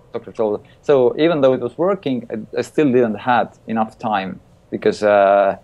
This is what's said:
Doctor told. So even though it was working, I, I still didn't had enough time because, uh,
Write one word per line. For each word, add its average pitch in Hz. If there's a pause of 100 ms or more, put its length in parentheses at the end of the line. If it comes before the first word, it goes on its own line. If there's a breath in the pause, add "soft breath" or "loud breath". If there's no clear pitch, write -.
(120)
Doctor 117
told. 104 (180 soft breath)
So 127
even 160
though 131
it 120
was 120
working, 151
I, 110
I 123
still 151
didn't 120
had 117 (180)
enough 113
time 98 (300)
because, 104
uh, 101